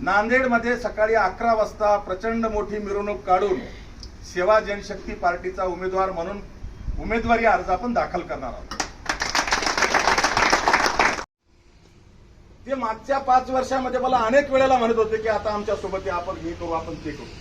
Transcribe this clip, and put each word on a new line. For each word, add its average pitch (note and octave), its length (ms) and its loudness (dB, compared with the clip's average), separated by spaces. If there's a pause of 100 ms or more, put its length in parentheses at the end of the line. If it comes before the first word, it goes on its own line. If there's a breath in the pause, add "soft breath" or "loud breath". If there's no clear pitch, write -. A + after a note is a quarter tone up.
नांदेडमध्ये A#3 760 2
सकाळी G#3+ 380 0
अकरा A3 380 2
वाजता G#3 460 2
प्रचंड A3+ 460 -4
मोठी G#3 320 -2
मिरवणूक G3+ 480 -4
काढून F#3+ 340 4 (680)
सेवा G3+ 340 4
जनशक्ती G3+ 560 -6
पार्टीचा F3+ 500 -2
उमेदवार F#3 460 -2
म्हणून F#3 280 -6 (640)
उमेदवारी A#3 440 2
अर्ज F3+ 240 4
आपण A#3 240 0
दाखल F3 280 -2
करणार C#3 280 -8
आहोत. - 340 -8 (3750)
ते C4+ 80 -2
मागच्या A#3+ 440 -2
पाच B3+ 300 4
वर्षामध्ये B3+ 500 0
मला B3+ 200 2
अनेक C4 320 4
वेळेला C4 260 6
म्हणत A3+ 180 4
होते A3 220 2
की A3 100 -2
आता G#3+ 260 0
आमच्या G#3 220 -2
सोबत F#3+ 320 -6
या, F3+ 80 -2
आपण F3+ 200 -4
हे E3 160 -8
करू, E3+ 200 -6
आपण D#3+ 240 -4
ते D#3 160 -10
करू, A#2 140 -12 (160)